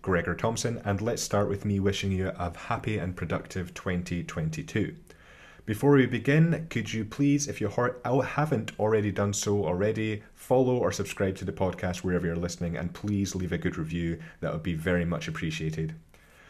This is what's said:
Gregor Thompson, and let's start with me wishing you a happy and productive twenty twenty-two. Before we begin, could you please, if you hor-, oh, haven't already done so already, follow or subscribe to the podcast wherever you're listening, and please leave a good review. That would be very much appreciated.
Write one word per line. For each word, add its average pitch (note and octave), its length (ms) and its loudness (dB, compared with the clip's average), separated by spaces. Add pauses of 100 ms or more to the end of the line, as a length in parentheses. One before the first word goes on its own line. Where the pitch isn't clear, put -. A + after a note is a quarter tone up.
Gregor F2 320 2
Thompson, A#2 500 -2
and G2+ 160 0
let's A2+ 220 -2
start G2+ 260 2
with G2 160 -2
me G2+ 160 2
wishing G2 320 0
you F#2 260 0
a F2 160 -4
happy A2 440 -4
and F2+ 180 -4
productive F2 560 -4
twenty F2+ 500 -2
twenty-two. D#2+ 720 -2 (680)
Before C#3 280 4
we C3+ 120 10
begin, C#3 640 4
could G#2+ 240 -4
you A2 140 -2
please, C#3+ 420 2
if G#2 140 -6
you G2+ 60 2
hor-, A#2+ 360 0
oh, B2+ 160 4
haven't C#3+ 580 0
already G#2+ 320 4
done G2+ 220 2
so G2+ 320 0
already, G#2+ 580 0 (120)
follow B2+ 420 4
or F2+ 160 2
subscribe F#2+ 440 -2
to F#2 100 -8
the - 60 -2
podcast F2+ 520 -2
wherever F2+ 220 0
you're E2+ 100 0
listening, E2+ 400 -4
and E2+ 160 -4
please G2+ 420 -2
leave F2+ 180 -4
a F2+ 40 2
good E2 220 -2
review. E2 420 -2 (200)
That - 120 -2
would D#2+ 100 -4
be F2 120 -2
very F2 320 2
much E2 220 -2
appreciated. D#2+ 680 -4 (560)